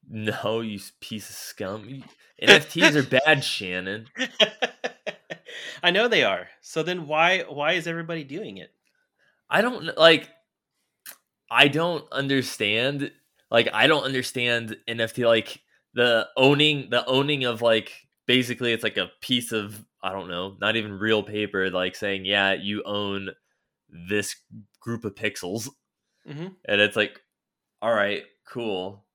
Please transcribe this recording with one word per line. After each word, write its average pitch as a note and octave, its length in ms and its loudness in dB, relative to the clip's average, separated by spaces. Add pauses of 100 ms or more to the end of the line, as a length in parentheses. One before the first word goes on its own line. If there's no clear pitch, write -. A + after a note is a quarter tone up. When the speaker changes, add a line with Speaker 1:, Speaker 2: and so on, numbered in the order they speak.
Speaker 1:
No, G#2+ 540 -4
you G#2+ 140 -8
s-, - 240 -16
piece - 300 -12
of - 60 -16
scum. G#2 540 -10
You, C3 140 -14 (360)
N - 120 6
F D#3 180 8
Ts D#3+ 260 4
are C#3+ 80 4
Speaker 2:
<laughs> - 0 -
Speaker 1:
bad, C#3 400 4
Shannon. F#2+ 720 -6
Speaker 2:
<laughs> - 1700 -6
I F3+ 80 4
know G#3+ 160 4
they G3 160 4
are. F#2 260 0 (120)
So - 220 -4
then F3 240 -4
why, E3 360 2
why D3 300 -2
is F3 140 -2
everybody E3 360 -8
doing C3+ 340 -12
it? - 160 -18 (760)
Speaker 1:
I F3 120 2
don't A#3+ 220 -2
kn-, E3 140 -6
like, D#3+ 320 6 (1200)
I B2+ 180 8
don't D#3+ 440 0
understand. C3+ 1000 -2 (380)
Like, A#2 240 4
I A2+ 140 4
don't D3+ 160 4
understand A#2+ 720 -2 (100)
N A#2 120 -6
F A2+ 140 -2
T, B2 120 0
like, A#2 360 2 (320)
the A#2+ 440 2
owning, C#3+ 520 4
the A#2+ 160 0
owning C#3 400 0
of, A#2 160 -2
like, A2+ 460 0 (180)
basically B2 460 0
it's A2+ 120 -2
like G#2+ 140 -2
a F#2 140 -4 (100)
piece A#2+ 300 -4
of, G#2 340 -6 (160)
I F#2 100 -6
don't F#2 180 -10
know, F#2 320 -8
not G#2+ 160 0
even G#2+ 160 -6
real G#2+ 300 2
paper, G2+ 460 -2
like, F#2 260 -2
saying, G2 300 -6
"Yeah, G2 280 2
you G2+ 320 -4
own G2 460 -6 (580)
this F#2+ 460 -4 (460)
group A#2 240 -8
of G#2 100 -8
pixels." G#2+ 540 -6 (580)
Speaker 2:
Mm-hmm. D#3+ 260 -12 (120)
Speaker 1:
And G#2 160 2
it's G#2 140 2
like, - 260 -2 (600)
"All A2+ 120 2
right, G2+ 320 0 (200)
cool." G2+ 680 -6